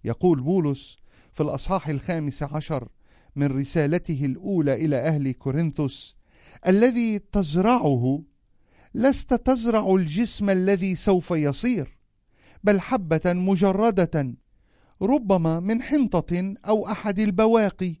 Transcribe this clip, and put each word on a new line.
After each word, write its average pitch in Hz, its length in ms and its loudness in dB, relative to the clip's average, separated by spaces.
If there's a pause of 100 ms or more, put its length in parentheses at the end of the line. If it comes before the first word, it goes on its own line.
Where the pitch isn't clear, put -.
يقول 139 360 2
بولس 147 560 -2 (360)
في 160 100 -6
الأصحاح 151 460 -4
الخامس 151 540 -6
عشر 147 460 -6 (480)
من 143 100 0
رسالته 143 800 -2
الأولى 156 500 0 (100)
إلى 147 120 0
أهل 139 360 -2
كورنثوس: 143 840 -4 (500)
"الذي 226 520 2
تزرعه 160 1040 0 (720)
لست 262 400 0
تزرع 226 600 2
الجسم 196 560 0
الذي 185 440 2
سوف 185 360 0
يصير، 156 680 -2 (680)
بل 202 160 4
حبة 175 520 -2
مجردة، 185 1000 2 (680)
ربما 190 580 2
من 220 220 -2
حنطة 196 720 -2 (140)
أو 208 200 0
أحد 202 300 -4
البواقي 208 840 2